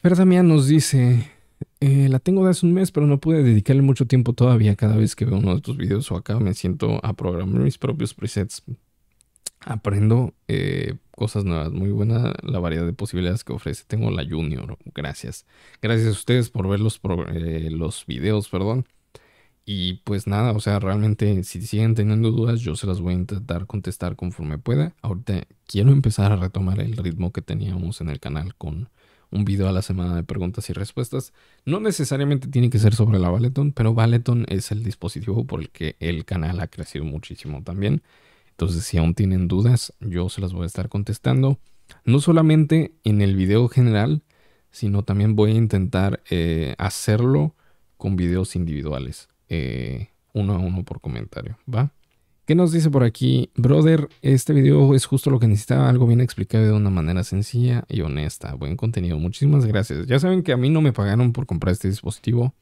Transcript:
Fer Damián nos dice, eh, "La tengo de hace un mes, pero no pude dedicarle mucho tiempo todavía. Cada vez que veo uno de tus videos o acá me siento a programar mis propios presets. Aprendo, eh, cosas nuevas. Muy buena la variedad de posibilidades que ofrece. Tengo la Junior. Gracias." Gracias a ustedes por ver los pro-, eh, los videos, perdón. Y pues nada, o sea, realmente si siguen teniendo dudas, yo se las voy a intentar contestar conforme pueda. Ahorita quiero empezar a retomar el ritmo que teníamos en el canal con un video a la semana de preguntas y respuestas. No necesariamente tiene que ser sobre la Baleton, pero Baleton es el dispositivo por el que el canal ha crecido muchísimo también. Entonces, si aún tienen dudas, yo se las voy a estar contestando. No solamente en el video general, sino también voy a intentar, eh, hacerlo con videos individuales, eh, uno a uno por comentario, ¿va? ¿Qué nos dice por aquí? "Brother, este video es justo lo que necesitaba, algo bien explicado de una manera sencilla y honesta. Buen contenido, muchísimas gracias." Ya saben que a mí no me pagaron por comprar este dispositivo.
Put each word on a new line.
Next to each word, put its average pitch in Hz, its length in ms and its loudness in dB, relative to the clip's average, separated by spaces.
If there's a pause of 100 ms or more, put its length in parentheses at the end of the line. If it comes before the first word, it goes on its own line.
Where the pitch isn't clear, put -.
Fer 175 140 4
Damián 180 320 6
nos 151 200 6
dice, 127 640 4 (480)
eh, 139 300 4
"La 131 100 2
tengo 190 240 2
de 185 80 4
hace 180 140 2
un 170 80 6
mes, 185 180 2
pero 147 160 2
no 143 120 4
pude 160 240 2
dedicarle 123 380 4
mucho 135 260 2
tiempo 123 260 2
todavía. 110 420 4
Cada 110 200 2
vez 110 200 2
que 139 100 -4
veo 98 120 0
uno 98 180 2
de 147 60 -2
tus - 160 -8
videos 98 340 -2
o 87 40 -2
acá 104 240 -4
me 98 140 0
siento 104 500 -2
a - 100 -4
programar 95 480 -4
mis 135 160 0
propios 117 360 -6
presets. - 500 -8 (1000)
Aprendo, 107 720 0 (140)
eh, 95 480 -4 (140)
cosas 104 340 -4
nuevas. 80 280 -4
Muy 92 180 -4
buena 110 540 -2
la - 160 -4
variedad 85 260 -2
de 87 80 -4
posibilidades 90 500 -4
que - 100 -10
ofrece. - 340 -10
Tengo 110 240 -2
la 85 120 -4
Junior. 76 540 -6 (160)
Gracias." 71 540 -12 (340)
Gracias 113 280 0
a - 20 0
ustedes 120 400 0
por 95 160 -4
ver 98 120 0
los 110 200 -2
pro-, 90 300 -6
eh, 80 420 -6
los 80 340 -8
videos, 101 440 -2
perdón. 107 360 -2 (800)
Y 90 380 -4
pues 101 240 -4
nada, 107 240 0
o 107 80 -2
sea, 101 200 -2
realmente 104 640 0
si 92 220 -10
siguen 110 300 0
teniendo 110 360 2
dudas, 117 300 0
yo 80 140 -6
se - 100 -10
las 95 160 -2
voy 90 140 -2
a - 20 -2
intentar 92 480 -6
contestar 90 500 -8
conforme 78 440 -8
pueda. 147 420 -2
Ahorita 95 460 -6 (180)
quiero 107 260 2
empezar 107 400 2
a 107 40 2
retomar 92 440 -2
el 113 180 -4
ritmo 87 340 -4
que - 100 -8
teníamos 95 600 -6
en 82 80 -6
el 71 100 -8
canal 78 360 -8
con 82 340 -10 (420)
un 101 140 -2
video 98 220 0
a 95 40 0
la 92 100 0
semana 90 340 -4
de 85 80 -4
preguntas 92 460 -6
y 90 40 -8
respuestas. 127 600 -8 (320)
No 170 140 -2
necesariamente 143 680 -2
tiene 123 220 2
que 113 100 2
ser 107 140 6
sobre 107 260 2
la 87 100 2
Baleton, 131 420 0
pero 113 240 0
Baleton 117 540 2
es 95 220 -4
el 107 120 -6
dispositivo 110 600 -6
por 85 160 -8
el 78 80 -10
que - 300 -8
el 80 260 -4
canal 90 340 -4
ha - 80 -6
crecido - 380 -10
muchísimo - 580 -10
también. 101 400 -4 (480)
Entonces, 85 340 -2
si - 120 -2
aún 82 180 2
tienen 92 320 0
dudas, 110 520 2
yo 90 300 -4
se - 120 -8
las 92 120 -4
voy 87 100 -6
a 82 40 -4
estar - 220 -8
contestando. 127 720 -2 (460)
No 127 140 4
solamente 156 720 4 (100)
en 104 180 2
el 98 140 4
video 101 320 4
general, 123 560 2 (480)
sino 101 320 -2
también 104 320 2
voy 107 160 4
a 110 40 4
intentar, 98 720 0
eh, 82 480 -2
hacerlo 123 800 0 (420)
con 98 180 -2
videos 90 400 0
individuales, 73 720 -6 (220)
eh, 64 600 -6 (240)
uno 101 200 -2
a 87 60 -2
uno 92 240 -2
por - 180 -12
comentario, 64 560 -10 (160)
¿va? 127 200 0 (520)
¿Qué 151 80 0
nos 170 180 4
dice 156 200 2
por 135 120 4
aquí? 127 520 0
"Brother, 151 520 4 (140)
este 139 320 2
video 139 400 6
es 135 140 2
justo 139 240 0
lo 127 80 2
que 117 80 4
necesitaba, 123 420 2
algo 123 160 4
bien 117 160 4
explicado 110 440 0
de 107 80 4
una 104 180 2
manera 90 320 0
sencilla 120 640 -2
y 101 120 -2
honesta. 76 520 -6
Buen 73 240 -6
contenido, 90 400 -4
muchísimas 135 480 2
gracias." 98 400 -2
Ya 127 140 2
saben 180 240 0
que 151 80 -2
a 123 60 2
mí 127 120 0
no 160 120 2
me 139 120 4
pagaron 117 400 2
por - 140 -6
comprar 90 260 -2
este 92 160 -2
dispositivo. 120 720 -2